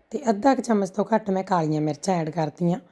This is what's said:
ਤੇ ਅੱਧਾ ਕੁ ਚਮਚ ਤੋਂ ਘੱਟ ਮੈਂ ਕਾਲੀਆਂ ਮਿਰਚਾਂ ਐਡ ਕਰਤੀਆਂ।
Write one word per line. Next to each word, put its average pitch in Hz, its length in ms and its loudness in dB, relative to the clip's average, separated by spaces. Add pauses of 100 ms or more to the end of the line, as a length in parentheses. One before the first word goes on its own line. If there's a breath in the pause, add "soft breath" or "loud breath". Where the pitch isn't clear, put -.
(120)
ਤੇ 320 80 -6 (100)
ਅੱਧਾ 220 240 4
ਕੁ 262 80 -4
ਚਮਚ 202 280 0
ਤੋਂ 196 160 -2
ਘੱਟ 214 240 0
ਮੈਂ 190 140 0
ਕਾਲੀਆਂ 156 360 0
ਮਿਰਚਾਂ 151 340 -2
ਐਡ 160 160 -2
ਕਰਤੀਆਂ। 170 480 -2 (140 soft breath)